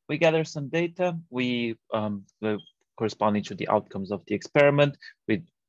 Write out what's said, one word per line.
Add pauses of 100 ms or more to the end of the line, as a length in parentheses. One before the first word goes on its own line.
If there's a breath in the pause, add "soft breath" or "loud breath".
we
gather
some
data. (140)
We, (160)
um, (160)
the (360)
corresponding
to
the
outcomes
of
the
experiment, (300 loud breath)
we (260)